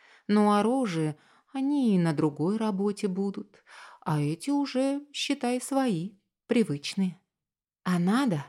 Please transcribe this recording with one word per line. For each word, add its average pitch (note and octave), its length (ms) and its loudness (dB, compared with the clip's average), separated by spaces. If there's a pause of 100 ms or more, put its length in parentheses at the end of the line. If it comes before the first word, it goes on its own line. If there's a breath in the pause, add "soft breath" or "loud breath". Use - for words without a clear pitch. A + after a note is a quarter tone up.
(280 soft breath)
Ну G#3 240 4
а G#3 100 4
рожи, G3+ 560 0 (360 soft breath)
они C4+ 420 2
и - 20 4
на E3 160 2
другой D#3 440 0
работе G#3 500 -2
будут. G3 560 -6 (380 loud breath)
А D#3 180 -2
эти D3+ 300 -2
уже, C#4 640 0
считай, B3+ 480 -2
свои, A#3 500 -2 (360)
привычные. F#3 720 0 (640)
А F3+ 160 0
надо? F#3+ 500 2